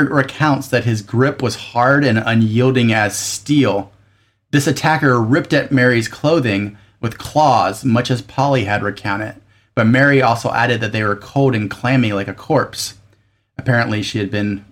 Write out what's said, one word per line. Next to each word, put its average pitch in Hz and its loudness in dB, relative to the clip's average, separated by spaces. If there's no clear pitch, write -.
recounts 135 -2
that 117 -2
his 113 0
grip 131 0
was 117 -2
hard 139 2
and 113 2
unyielding 117 2
as 107 0
steel. 110 -2
This 143 0
attacker 147 2
ripped 139 0
at 139 0
Mary's 123 2
clothing 110 -2
with 117 -6
claws, 147 0
much 123 0
as 120 -2
Polly 135 0
had 101 -2
recounted, 101 -6
but 113 2
Mary 135 4
also 117 0
added 117 0
that 107 -6
they 110 -2
were 101 -2
cold 135 0
and 107 -2
clammy 123 0
like 98 -4
a 98 -8
corpse. - -4
Apparently, 117 -2
she 107 -6
had 98 -4
been 104 -4